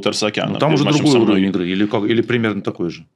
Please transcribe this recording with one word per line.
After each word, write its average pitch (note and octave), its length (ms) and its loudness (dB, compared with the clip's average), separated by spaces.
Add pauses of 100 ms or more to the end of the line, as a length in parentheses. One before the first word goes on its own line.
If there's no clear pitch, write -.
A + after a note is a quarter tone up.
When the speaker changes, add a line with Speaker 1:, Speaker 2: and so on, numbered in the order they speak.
Speaker 1:
Терсакяна G2+ 480 -2
Speaker 2:
Ну, G#2 60 -6
там C3+ 120 2
Speaker 1:
перед D3+ 100 2
Speaker 2:
уже D3 40 0
Speaker 1:
матчем D3 140 2
Speaker 2:
другой D3 140 4
Speaker 1:
со B2 60 6
мной. G#2 140 4
Speaker 2:
уровень F#2+ 160 2
игры, F2+ 220 -2
или G2 160 0
как, G#2 180 -2
или A2+ 160 2
примерно A2+ 400 -2
такой F2 300 -6
же? D#2+ 240 -16